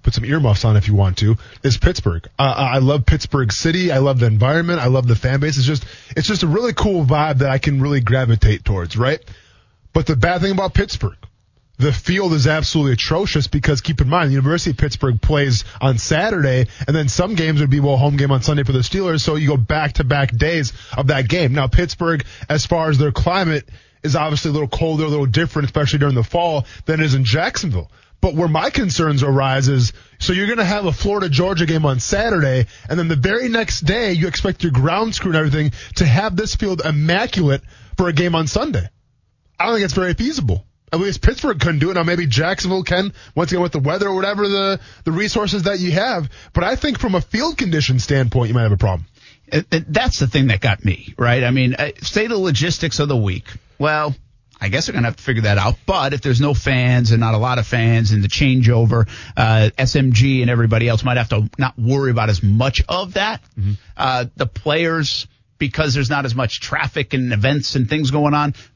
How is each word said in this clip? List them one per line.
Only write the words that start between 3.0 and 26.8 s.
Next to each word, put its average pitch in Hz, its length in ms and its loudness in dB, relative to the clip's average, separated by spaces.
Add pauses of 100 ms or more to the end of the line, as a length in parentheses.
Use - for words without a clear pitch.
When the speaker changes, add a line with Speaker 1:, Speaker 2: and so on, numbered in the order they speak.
Speaker 1:
Pittsburgh 135 440 2
City. 170 400 0
I 135 80 2
love 135 220 2
the 120 60 4
environment. 151 520 2
I 123 80 0
love 127 220 2
the 113 80 4
fan 131 240 0
base. 147 180 -2
It's 127 80 2
just, 147 180 -2 (320)
it's 156 120 -2
just 202 160 -2
a - 20 0
really 214 280 0
cool 185 300 0
vibe 147 340 2
that 139 120 2
I 135 80 0
can 139 240 0
really 143 180 0
gravitate 113 640 2
towards, 90 320 -4
right? 131 220 0 (720)
But 160 140 0
the 160 80 2
bad 170 260 2
thing 196 120 0
about 190 220 0
Pittsburgh, - 420 -2 (640)
the 139 140 2
field 180 400 -2
is 151 160 2
absolutely 151 460 0
atrocious 156 520 0
because 143 360 0
keep 151 180 -2
in 131 80 2
mind, 156 220 2
the 135 40 2
University 151 380 0
of 120 60 -6
Pittsburgh 127 440 0
plays 143 420 2 (160)
on 131 180 2
Saturday, 151 680 0 (220)
and 147 80 2
then 151 120 0
some 185 280 0
games 160 240 2
would 143 100 2
be, 143 80 4
well, 139 180 2
home 143 200 2
game 139 160 2
on 127 100 2
Sunday 147 220 2
for 123 80 0
the 131 80 2
Steelers, 175 400 0
so 156 160 0
you 156 100 0
go 147 100 2
back-to-back 143 800 0
days 151 360 0 (240)
of 139 100 0
that 135 220 2
game. 156 240 2
Now, 135 160 0
Pittsburgh, 165 560 0 (240)
as 151 180 -2
far 160 240 0
as 143 80 4
their 143 140 2
climate, 170 560 0 (340)
is 151 140 0
obviously 156 340 -2
a 143 40 -2
little 151 120 -2
colder, 156 380 -2
a 156 40 -2
little 147 180 0
different, 143 400 0
especially 147 340 0
during 143 160 2
the 113 80 2
fall, 165 420 0 (200)